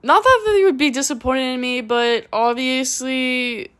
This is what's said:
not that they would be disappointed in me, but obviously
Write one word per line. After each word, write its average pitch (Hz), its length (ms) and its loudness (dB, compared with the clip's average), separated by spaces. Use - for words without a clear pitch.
not 330 220 4
that 508 220 6
they 403 180 4
would 320 140 2
be 294 100 2
disappointed 262 640 -2
in 254 60 -6
me, 247 220 -4
but 233 500 0
obviously 254 1500 -2